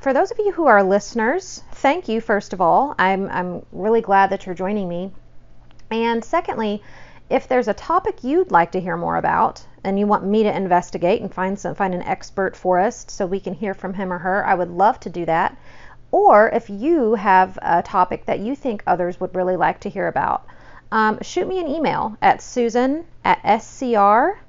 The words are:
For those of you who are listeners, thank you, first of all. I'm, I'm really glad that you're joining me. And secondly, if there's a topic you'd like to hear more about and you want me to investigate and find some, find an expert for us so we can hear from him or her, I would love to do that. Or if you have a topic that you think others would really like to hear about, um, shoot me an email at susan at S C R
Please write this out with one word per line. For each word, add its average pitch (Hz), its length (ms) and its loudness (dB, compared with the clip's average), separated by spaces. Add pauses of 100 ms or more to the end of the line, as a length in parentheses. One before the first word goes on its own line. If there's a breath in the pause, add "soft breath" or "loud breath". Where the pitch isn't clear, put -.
For 269 120 0
those 339 180 2
of 480 80 -10
you 415 120 0
who 330 140 -2
are 208 180 8
listeners, 226 800 -2 (100)
thank 311 340 0
you, 220 140 -2
first 208 320 -2
of 190 80 -2
all. 190 360 4
I'm, 190 320 0
I'm 180 420 -6
really 220 300 0
glad 196 300 4
that 196 160 -6
you're 180 80 -8
joining 190 340 -4
me. 175 220 -8 (800)
And 233 340 -2
secondly, 220 560 -4 (480 loud breath)
if - 180 0
there's 247 200 0
a 208 60 0
topic 370 500 -2
you'd 339 280 0
like 170 220 2
to 185 80 -2
hear 170 160 -4
more 170 180 -4
about 165 500 -2 (180)
and 196 140 -2
you 208 80 0
want 208 200 0
me 214 180 2
to 208 120 0
investigate 180 680 0
and 190 120 -10
find 190 240 -4
some, 190 160 -6
find 190 200 -2
an 175 100 -4
expert - 540 -4
for 185 200 0
us 208 300 -2
so - 180 -6
we 190 140 -4
can 190 140 -8
hear 196 200 -6
from 190 200 -10
him 185 180 -6
or 180 60 -4
her, 185 280 -2
I 202 80 2
would 175 160 0
love 190 300 2
to - 100 -10
do 170 160 -6
that. 165 320 0 (540 loud breath)
Or 311 380 8
if 233 200 -4
you 233 460 2
have 190 460 4
a 170 200 2
topic - 440 0
that - 140 -2
you 214 140 -4
think 247 320 -6
others 175 360 0
would 185 120 -6
really 185 220 0
like 170 240 0
to 208 100 -8
hear 185 180 -4
about, - 380 -2 (460 loud breath)
um, 220 300 2
shoot - 260 -4
me 370 120 -4
an 339 100 -4
email 214 520 -2
at 196 200 2
susan 254 640 -2 (180)
at 170 220 2
S 220 200 2
C 247 300 -4
R 220 420 4 (120)